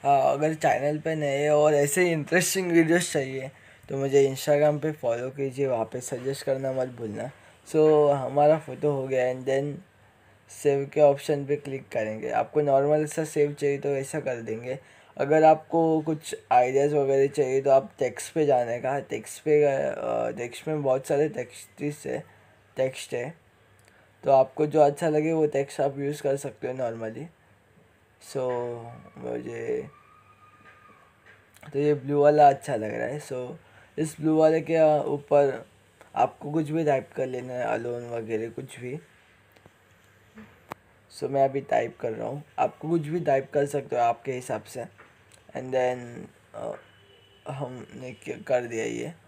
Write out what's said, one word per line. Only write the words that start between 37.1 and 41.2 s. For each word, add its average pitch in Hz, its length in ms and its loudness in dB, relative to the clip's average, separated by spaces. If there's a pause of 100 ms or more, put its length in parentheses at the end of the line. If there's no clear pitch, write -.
कर 135 100 -2
लेना 127 280 -8
है, 123 100 -6
alone 120 460 -4
वगैरह 113 400 -6
कुछ 127 300 -14
भी। 127 200 -10 (2250)
So, - 40 -6